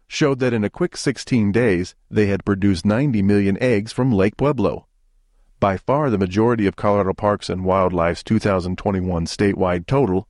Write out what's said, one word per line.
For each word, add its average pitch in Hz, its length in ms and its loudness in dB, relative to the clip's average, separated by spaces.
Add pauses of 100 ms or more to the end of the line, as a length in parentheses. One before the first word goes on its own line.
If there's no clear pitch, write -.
showed 139 320 0
that 127 140 0
in 113 100 0
a 104 80 0
quick - 260 -4
sixteen 117 540 0
days, 98 460 0 (120)
they 107 180 2
had 98 180 -2
produced 98 420 0
ninety 113 340 2
million 98 400 2
eggs 110 320 0
from 127 200 0
Lake 98 240 2
Pueblo. 123 500 -2 (720)
By 98 180 0
far 139 320 0
the 104 80 0
majority 104 480 0
of 92 100 -2
Colorado 101 380 0
Parks 104 340 -2
and 92 160 -6
Wildlife's 90 580 0
two 110 160 0
thousand 90 380 -2
twenty-one 92 480 -2
statewide 92 640 -2
total 101 420 0